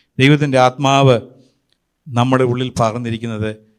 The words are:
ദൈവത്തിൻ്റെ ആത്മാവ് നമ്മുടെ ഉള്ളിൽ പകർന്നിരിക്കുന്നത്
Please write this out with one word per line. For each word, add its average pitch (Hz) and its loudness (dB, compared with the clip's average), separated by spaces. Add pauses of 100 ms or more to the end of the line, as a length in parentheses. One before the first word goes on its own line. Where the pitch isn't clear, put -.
(160)
ദൈവത്തിൻ്റെ 139 2
ആത്മാവ് 131 2 (920)
നമ്മുടെ 127 0
ഉള്ളിൽ 123 -2
പകർന്നിരിക്കുന്നത് 113 -6 (280)